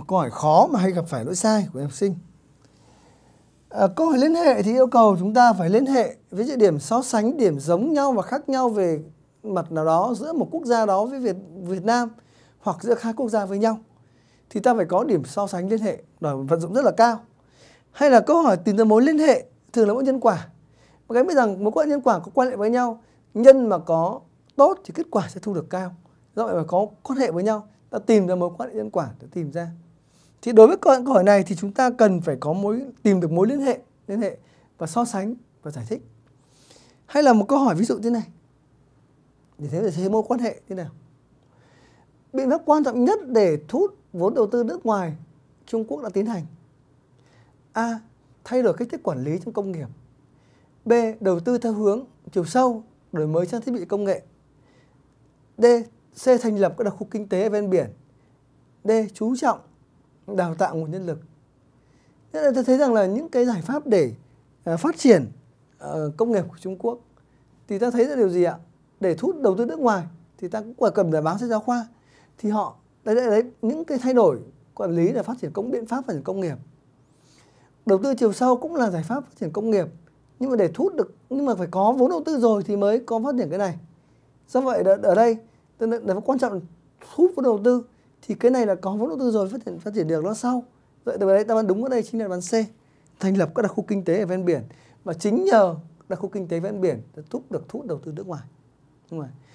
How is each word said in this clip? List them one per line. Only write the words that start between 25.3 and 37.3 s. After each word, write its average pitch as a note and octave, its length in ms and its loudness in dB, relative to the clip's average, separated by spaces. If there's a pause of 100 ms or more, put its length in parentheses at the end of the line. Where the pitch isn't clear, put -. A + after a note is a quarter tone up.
thu G3+ 120 -6
được D#3 160 -8
cao. F3+ 240 -8 (420)
Do A#3 100 -2
vậy F#3+ 80 -4
mà E3 140 -2
có F#3 180 0 (160)
quan - 160 -6
hệ B3 120 0
với E3+ 120 -4
nhau, G#3+ 260 -2 (220)
ta - 80 -6
tìm G3+ 280 4
ra F3+ 80 -2
mối F3 220 -2
quan - 140 -10
hệ F#3+ 60 -14
nhân G#3+ 140 -8
quả D3+ 200 -4 (100)
để B2 120 -20
tìm D#3 200 -8
ra. E3+ 180 -8 (720)
Thì A#3+ 100 -4
đối A3 140 12
với F4+ 100 6
câu, D#4 160 4 (120)
câu C4+ 100 2
hỏi F#3 100 6
này G3+ 180 6
thì F3+ 140 -6
chúng G3 160 -8
ta B3+ 180 0
cần G#3+ 300 4
phải D#3+ 200 -4
có D3 120 -4
mối, G3+ 300 -4 (200)
tìm F#3+ 180 4
được E3 100 -2
mối F3 160 2
liên C#4 140 0
hệ, C4+ 180 0 (280)
liên G#3 140 -6
hệ G3 160 -4 (420)
và E3 80 -8
so A#3+ 180 -2
sánh A3 300 -6 (280)
và D3+ 80 -14
giải C3+ 180 -12
thích. B3 140 -8 (1040)
Hay D4 160 0
là C4+ 100 8